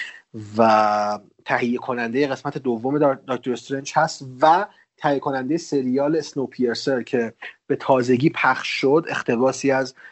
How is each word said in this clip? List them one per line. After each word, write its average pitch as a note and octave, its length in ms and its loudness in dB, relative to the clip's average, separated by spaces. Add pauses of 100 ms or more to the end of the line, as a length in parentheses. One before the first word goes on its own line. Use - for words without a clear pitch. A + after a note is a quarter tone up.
(580)
و G#2 640 4 (260)
تهیه B2 320 -2
کنندهٔ A#2+ 500 -2
قسمت C#3 300 -6
دوم B2+ 400 -2
دار-، C#3 300 2
داکتر B2+ 240 -4
استرنج C3+ 440 -8
هست D3+ 300 -2 (160)
و F3 260 4 (300)
تهیه C#3+ 220 0
کنندهٔ C3+ 380 -2
سریال C#3 580 0
اسنوپیرسر B2 880 -2
که A#2 300 -2 (340)
به C#3 80 0
تازگی B2+ 540 2
پخش - 380 0
شد، D3 420 2
اقتباسی C3 640 0
از C3 220 0 (180)